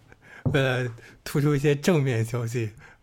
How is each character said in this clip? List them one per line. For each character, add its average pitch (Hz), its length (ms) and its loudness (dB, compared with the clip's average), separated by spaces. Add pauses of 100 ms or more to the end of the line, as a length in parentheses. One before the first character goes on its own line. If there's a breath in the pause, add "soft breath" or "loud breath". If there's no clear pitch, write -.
(520 loud breath)
为 147 80 2
了 123 340 -2 (300 loud breath)
突 - 160 -2
出 147 160 2
一 - 20 -2
些 143 160 2
正 147 280 2
面 123 200 0
消 117 240 -4
息， 113 260 -4 (300 soft breath)